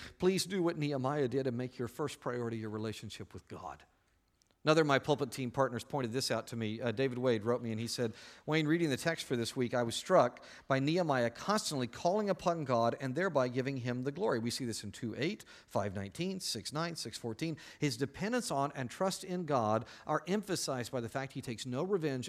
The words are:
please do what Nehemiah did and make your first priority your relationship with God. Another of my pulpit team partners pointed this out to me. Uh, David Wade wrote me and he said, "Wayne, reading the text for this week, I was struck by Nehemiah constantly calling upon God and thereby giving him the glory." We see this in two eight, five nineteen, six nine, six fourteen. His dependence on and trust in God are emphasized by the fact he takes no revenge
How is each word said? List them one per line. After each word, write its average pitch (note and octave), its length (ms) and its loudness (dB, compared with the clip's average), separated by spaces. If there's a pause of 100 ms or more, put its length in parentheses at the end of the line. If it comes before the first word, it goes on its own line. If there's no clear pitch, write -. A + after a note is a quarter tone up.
(180)
please F3+ 260 4
do F3+ 180 0
what E3 140 2
Nehemiah D3 500 0
did C3 200 0
and A#2+ 100 -2
make B2+ 220 -6
your A#2+ 100 -2
first - 320 -6
priority A#2+ 380 -4
your A2 120 -6
relationship G#2+ 640 -8
with - 160 -16
God. F2+ 340 -12 (840)
Another D#3 180 6
of D3+ 60 4
my C3+ 100 6
pulpit C3 320 0
team B2 220 -4
partners A#2+ 320 2
pointed B2+ 280 -2
this C3 180 0
out A2+ 180 -2
to A#2+ 80 -8
me. A2 240 -2
Uh, A#2+ 100 0
David B2 260 0
Wade A#2+ 280 2
wrote A#2+ 180 2
me A#2 80 -4
and A2 100 -4
he A#2 60 -4
said, A2+ 260 -2 (320)
"Wayne, D#3 220 2
reading E3 240 4
the B2 80 2
text - 260 -2
for C3+ 120 -2
this A#2 200 -2
week, B2 160 0
I B2 120 2
was A2+ 100 -2
struck D#3 500 4 (220)
by C3+ 140 4
Nehemiah C#3+ 500 4
constantly D#3+ 560 0
calling G3+ 420 2
upon E3+ 360 2
God A#2 360 4
and C3 140 -2
thereby C#3+ 340 4
giving C3 300 -2
him B2 240 -2
the C#3 100 -2
glory." D3+ 280 0
We A#2 100 0
see C3 160 -4
this A2 160 -4
in G#2 80 -8
two G#2+ 260 -6
eight, E3 280 -2 (240)
five G2+ 260 0
nineteen, E3+ 460 -6
six - 320 -6
nine, E3 240 -4
six - 200 -8
fourteen. C#3+ 400 -4 (220)
His C#3 180 0
dependence G#3 540 -2
on C#3 240 0
and B2+ 160 -4
trust F#3+ 320 -2
in F3+ 240 -4
God A2+ 400 4 (200)
are D3+ 200 0
emphasized D#3+ 640 -2
by B2+ 100 -2
the A#2 80 -4
fact C3+ 240 -6
he C3+ 80 -8
takes A2+ 240 -6
no B2+ 200 -2
revenge D#3 440 0